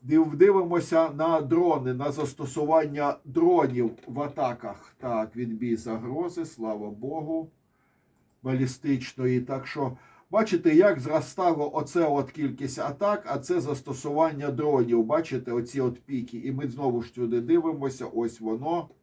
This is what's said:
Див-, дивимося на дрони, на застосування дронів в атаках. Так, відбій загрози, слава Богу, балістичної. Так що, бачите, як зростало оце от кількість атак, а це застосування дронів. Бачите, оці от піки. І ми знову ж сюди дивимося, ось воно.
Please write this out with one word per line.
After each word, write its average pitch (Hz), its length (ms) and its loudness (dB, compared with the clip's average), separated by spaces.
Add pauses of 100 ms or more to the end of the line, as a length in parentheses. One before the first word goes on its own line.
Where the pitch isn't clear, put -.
Див-, 147 340 4
дивимося 170 720 6
на 160 300 2
дрони, 143 540 2
на 139 180 -4
застосування 147 1120 -2
дронів 139 680 2 (160)
в 127 140 -8
атаках. 123 760 -6
Так, 113 380 -6
відбій 117 400 -4
загрози, 131 680 -6
слава 107 460 -8
Богу, 156 600 -6 (920)
балістичної. 127 1000 -2
Так 131 260 -8
що, 135 300 -6 (340)
бачите, 180 440 2
як 175 260 8
зростало 147 760 0
оце 156 320 2
от 143 240 0
кількість 139 480 -6
атак, - 480 -2
а 139 120 -4
це 180 220 -2
застосування 147 920 -2
дронів. 120 540 2
Бачите, 131 480 -2
оці 120 280 -4
от 123 220 -2
піки. 123 360 -6
І 135 140 -6
ми 131 160 -4
знову 120 340 -2
ж - 100 -12
сюди 120 280 -2
дивимося, 139 680 0
ось 113 340 -4
воно. 139 480 -4 (140)